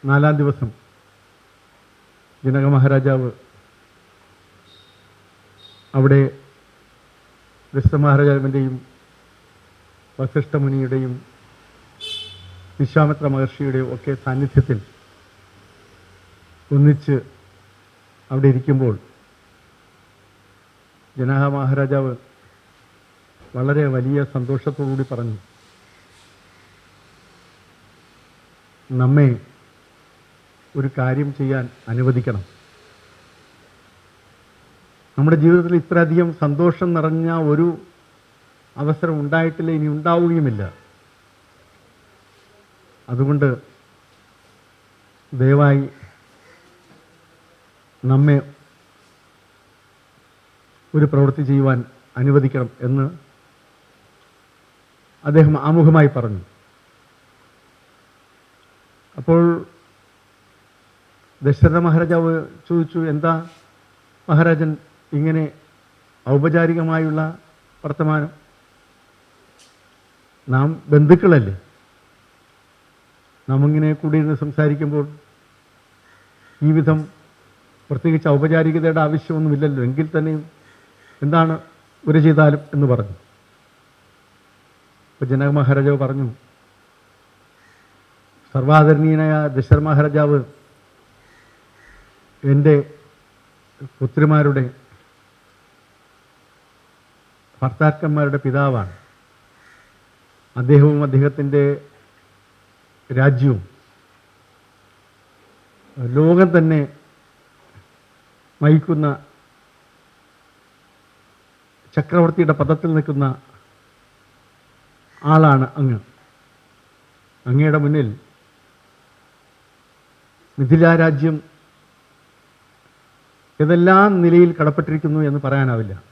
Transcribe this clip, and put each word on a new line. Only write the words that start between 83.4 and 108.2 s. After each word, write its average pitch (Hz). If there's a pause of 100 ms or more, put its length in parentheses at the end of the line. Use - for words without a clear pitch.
അപ്പോൾ -
ജനക 135
മഹാരാജാവ് 139
പറഞ്ഞു, 135 (2250)
"സർവാദരണീയനായ 151
ദശരഥ 139
മഹാരാജാവ് 147 (2000)
എൻ്റെ 143 (1200)
പുത്രിമാരുടെ 143 (3000)
ഭർത്താക്കന്മാരുടെ 151
പിതാവാണ്. 127 (1700)
അദ്ദേഹവും 147
അദ്ദേഹത്തിൻ്റെ 143 (1500)
രാജ്യവും 131 (2500)
ലോകം 170
തന്നെ 160 (1800)